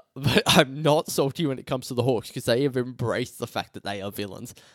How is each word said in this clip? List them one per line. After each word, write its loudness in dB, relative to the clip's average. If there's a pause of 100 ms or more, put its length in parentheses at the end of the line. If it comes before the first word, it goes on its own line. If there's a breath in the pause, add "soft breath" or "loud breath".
<laughs> -20
but 2
I'm 4
not 2
salty 0
when -2
it -14
comes -4
to -8
the 2
Hawks 0
'cause -10
they 4
have 0
embraced -2
the -6
fact -6
that -14
they -6
are -6
villains, -10 (180 loud breath)